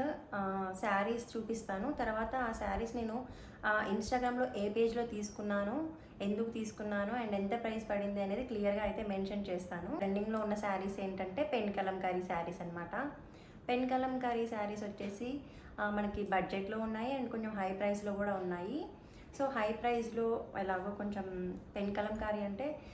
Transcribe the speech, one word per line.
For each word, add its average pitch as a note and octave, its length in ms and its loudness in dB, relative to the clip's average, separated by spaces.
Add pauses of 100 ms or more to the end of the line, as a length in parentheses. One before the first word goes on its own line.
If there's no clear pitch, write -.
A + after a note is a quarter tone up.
(340)
ఆ, F#3+ 420 0
శారీస్ G#3+ 600 2
చూపిస్తాను. A3 560 -2
తర్వాత A3+ 440 0
ఆ A#3+ 160 0
శారీస్ A3 440 -2
నేను, A#3 300 -2 (400)
ఆ, G#3+ 280 4
Instagram-లో B3 640 2
ఏ G3+ 120 2
పేజ్‌లో A#3 380 4
తీసుకున్నాను, G#3 840 0 (320)
ఎందుకు G#3 280 2
తీసుకున్నాను G#3 640 0 (120)
and G#3 100 0
ఎంత G3+ 280 2
ప్రైస్ A3 280 -2
పడింది G3+ 320 2
అనేది G#3 220 0
క్లియర్గా G#3 380 2
అయితే G#3 200 0
మెన్షన్ G3 460 0
చేస్తాను. F3+ 480 -2
ట్రెండింగ్‌లో G#3 420 2
ఉన్న G#3 160 2
శారీస్ G3 460 0
ఏంటంటే F#3+ 420 0
పెన్ G#3+ 320 2
కలంకారీ F#3+ 480 2
శారీస్ F3 380 -2
అన్నమాట. F3 500 -4 (580)
పెన్ B3 220 4
కలంకారీ B3+ 560 2
శారీస్ G#3 380 -2
వచ్చేసి, G#3 560 -4 (400)
ఆ, G#3 100 2
మనకి G#3 320 0
బడ్జెట్లో G3 560 2
ఉన్నాయి A3+ 440 0
and A#3+ 80 -2
కొంచెం A3 200 -2
హై G3 220 0
ప్రైస్లో G3+ 400 2
కూడా G3+ 220 2
ఉన్నాయి. F#3 540 -2 (500)
So, C#4 80 4
హై A3 260 2
ప్రైస్లో A3+ 720 2 (140)
ఎలాగో F#3+ 320 0
కొంచెం F#3+ 680 -2 (180)
పెన్ G3+ 200 0
కలంకారీ G#3+ 420 0
అంటే G#3 420 -2 (140)